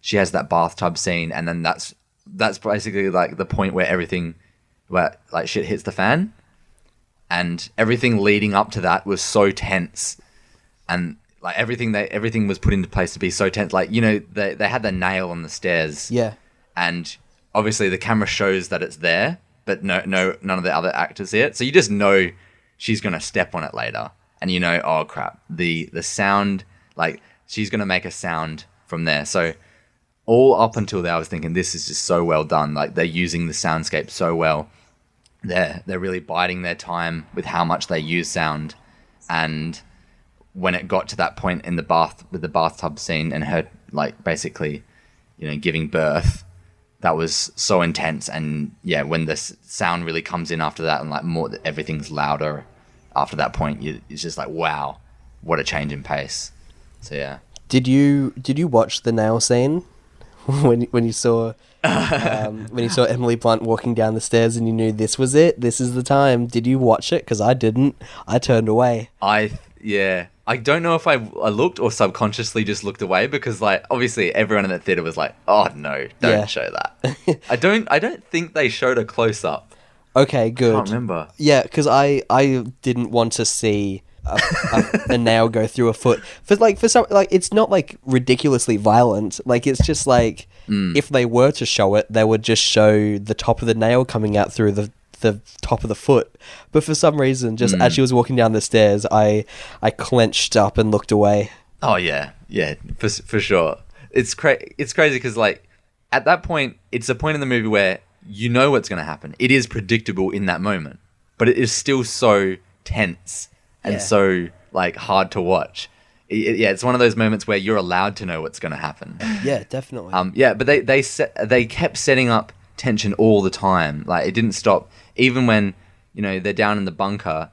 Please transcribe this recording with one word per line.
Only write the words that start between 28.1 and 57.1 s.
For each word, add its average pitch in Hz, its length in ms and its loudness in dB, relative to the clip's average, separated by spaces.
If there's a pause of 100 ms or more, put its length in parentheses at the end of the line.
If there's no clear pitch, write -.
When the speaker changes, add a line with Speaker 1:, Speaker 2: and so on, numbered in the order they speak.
Speaker 1:
sound 80 540 -8 (220)
from 82 180 -6
there." 76 200 0
So 82 280 -2 (720)
all 120 340 6
up 113 160 2
until 98 260 -4
there, 85 120 -2
I 85 40 0
was 80 100 -6
thinking, 82 240 -6
"This 87 220 -2
is 80 120 -10
just - 180 -8
so 87 200 2
well 80 200 2
done." 76 300 0
Like, 76 200 -4
they're 82 100 0
using 85 420 -2
the 80 60 -6
soundscape 80 580 -4
so 85 240 -2
well. 78 340 0 (760)
They're, 87 440 -2
they're 92 140 -6
really 92 200 -6
biding 90 420 -4
their 87 120 -4
time 82 600 -6
with 87 120 -8
how 85 180 -2
much 82 220 -4
they 82 120 -4
use 80 300 -4
sound. 78 460 -6 (560)
And 80 500 -4 (720)
when 92 220 -2
it 85 120 -6
got 92 220 -2
to - 80 -12
that - 200 -2
point 90 280 -6
in 87 120 -6
the 80 60 -4
bath, 82 480 -2
with 87 120 -10
the 76 60 -8
bathtub 82 500 -2
scene 80 340 -4
and 76 120 -6
her, 80 220 -2 (240)
like, - 320 -6
basically, 78 600 -6 (560)
you 78 100 -12
know, 76 80 -8
giving 78 320 -4
birth, 78 560 -2 (560)
that 82 160 0
was 82 400 -4
so 95 240 2
intense. 80 480 -2
And 76 440 -8 (120)
yeah, 80 180 -2
when 80 220 -2
the 78 80 -4
s-, - 300 -8
sound 87 420 -4
really 82 160 -4
comes 85 300 -8
in 82 100 -4
after 78 220 -4
that, 78 180 0
and, 76 80 -10
like, 73 160 -6
more, 82 260 -4 (140)
everything's 76 460 -8
louder 73 560 -4 (500)
after 71 200 -2
that 71 180 -2
point, 73 280 -4
you, 71 280 -10
it's 76 100 -16
just 80 160 -10
like, 71 140 -10
"Wow, 76 480 -4 (420)
what 80 180 -2
a 71 60 -4
change 73 280 -6
in 71 100 -12
pace." - 500 -8 (480)
So - 140 -16